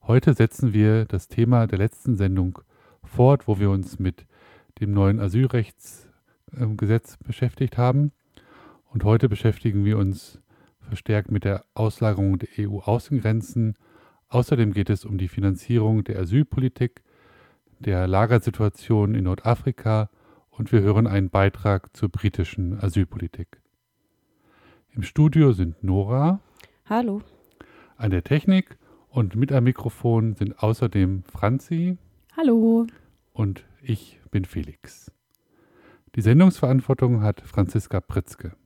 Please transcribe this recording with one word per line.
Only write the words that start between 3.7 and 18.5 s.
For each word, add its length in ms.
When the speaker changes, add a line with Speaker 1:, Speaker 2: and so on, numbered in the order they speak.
Speaker 1:
mit 280
dem 120
neuen 260
Asylrechts-, 920
ähm, 200
Gesetz 400
beschäftigt 600
haben. 340
Und 100
heute 260
beschäftigen 560
wir 140
uns 420
verstärkt 540
mit 100
der 220
Auslagerung 640
der 180
E-U-Außengrenzen. 1160
Außerdem 440
geht 160
es 160
um 140
die 80
Finanzierung 760
der 160
Asylpolitik, 840
der 260
Lagersituation 1120